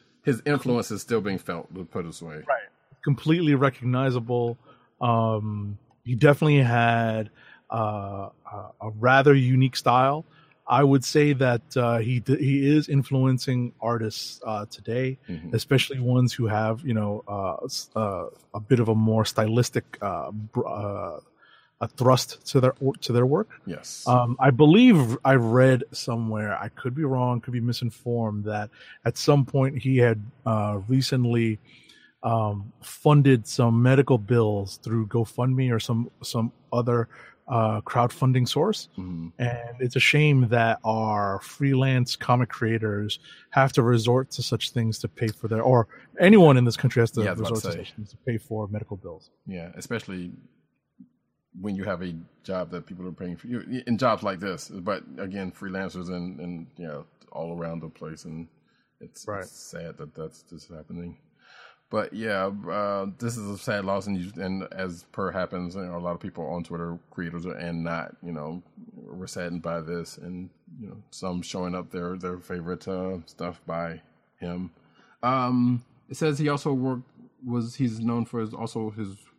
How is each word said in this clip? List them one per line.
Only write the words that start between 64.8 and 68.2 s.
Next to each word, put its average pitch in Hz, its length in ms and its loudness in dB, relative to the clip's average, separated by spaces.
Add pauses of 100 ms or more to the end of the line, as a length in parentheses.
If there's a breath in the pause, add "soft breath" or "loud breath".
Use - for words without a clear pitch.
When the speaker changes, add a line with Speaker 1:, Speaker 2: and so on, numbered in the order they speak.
Speaker 1:
per 95 180 -6
happens, 90 460 -6
you 98 60 -10
know, 87 140 -10
a 87 40 -8
lot 87 140 -6
of 85 60 -14
people 85 240 -12
on 82 200 -8
Twitter, 85 340 -10 (140)
creators, 85 340 -10
are, 90 80 -10
and 85 300 -8
not, 82 360 -8